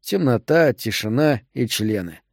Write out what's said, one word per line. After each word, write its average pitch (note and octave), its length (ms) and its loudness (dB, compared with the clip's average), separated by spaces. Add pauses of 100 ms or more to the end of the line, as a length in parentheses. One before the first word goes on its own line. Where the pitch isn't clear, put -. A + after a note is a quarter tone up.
Темнота, D3+ 720 2
тишина A#2 680 0 (140)
и B2+ 120 -2
члены. G#2 540 -4 (120)